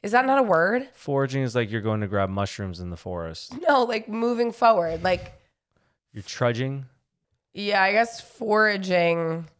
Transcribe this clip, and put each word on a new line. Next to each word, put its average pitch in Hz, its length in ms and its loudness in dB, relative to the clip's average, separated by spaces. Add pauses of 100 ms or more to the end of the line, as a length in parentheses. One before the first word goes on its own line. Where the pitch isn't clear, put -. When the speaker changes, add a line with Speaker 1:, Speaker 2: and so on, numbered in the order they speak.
Speaker 1:
Is 214 80 -4
that 247 140 4
not 269 140 4
a 262 40 6
word? 202 480 2
Speaker 2:
Foraging 135 520 -2
is 117 120 -2
like 117 160 0
you're 113 80 -2
going 107 220 -2
to 104 60 -2
grab 98 220 0
mushrooms 98 520 -4
in 90 80 -8
the 85 80 -10
forest. 85 580 -10 (100)
Speaker 1:
No, 269 180 4
like, 226 260 -4
moving 233 420 -2
forward. 170 500 2
Like 180 380 -2 (720)
Speaker 2:
You're 107 120 -12
trudging? 131 640 -4 (680)
Speaker 1:
Yeah, 202 280 0
I 196 120 2
guess 233 260 0
foraging 180 1300 0 (120)